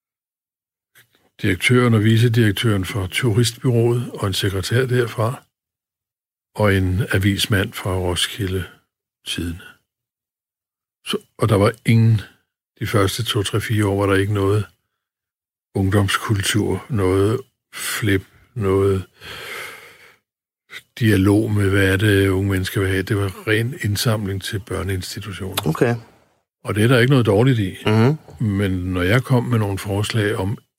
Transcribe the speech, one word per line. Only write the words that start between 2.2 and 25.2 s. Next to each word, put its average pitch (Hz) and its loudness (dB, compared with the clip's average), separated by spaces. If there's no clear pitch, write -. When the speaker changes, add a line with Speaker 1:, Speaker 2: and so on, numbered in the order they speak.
Speaker 1:
for 92 -6
turistbyrået 120 0
og - -4
en 95 -2
sekretær 101 -2
derfra, 120 -2
og 104 2
en 92 0
avismand 98 0
fra 92 -4
Roskilde 90 -4
Tidende. 85 -6
Så, - -4
og 117 2
der 120 4
var 98 4
ingen, 113 4
de - -6
første 101 0
to, - -2
tre, 104 -4
fire 107 0
år 98 0
var 101 2
der 98 2
ikke 101 0
noget 101 2
ungdomskultur, 98 0
noget 98 2
flip, - -4
noget 98 0
dialog 104 4
med, 101 0
hvad 98 2
er 95 2
det, 98 2
unge 95 0
mennesker 95 -2
vil 95 0
have. 95 -2
Det 101 -4
var 101 -6
ren 113 0
indsamling 104 -2
til 98 -8
børneinstitutioner. 95 -6